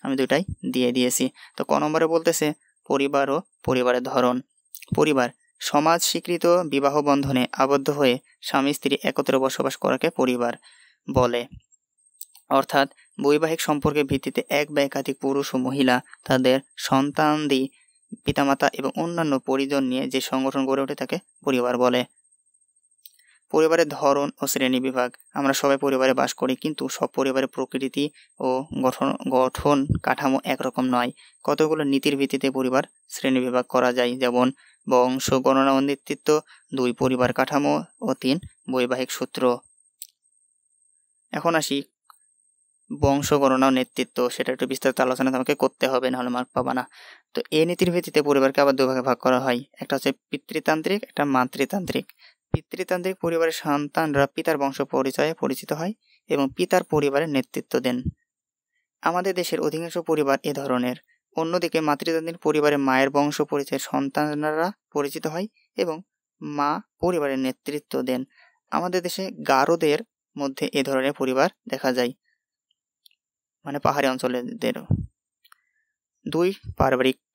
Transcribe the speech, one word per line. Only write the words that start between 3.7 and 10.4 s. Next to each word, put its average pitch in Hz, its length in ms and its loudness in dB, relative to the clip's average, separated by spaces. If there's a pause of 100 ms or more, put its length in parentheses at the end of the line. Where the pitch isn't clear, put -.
ধরন। 127 320 2 (600)
পরিবার 139 340 2 (300)
সমাজ 160 440 2
স্বীকৃত 170 420 -2
বিবাহ 147 560 2
বন্ধনে 139 420 2 (200)
আবদ্ধ 139 260 2
হয়ে 139 260 2 (260)
স্বামী 139 320 0
স্ত্রী 143 300 -2
একত্রে 139 340 0
বসবাস 135 380 -2
করাকে 131 340 0
পরিবার 123 440 0 (540)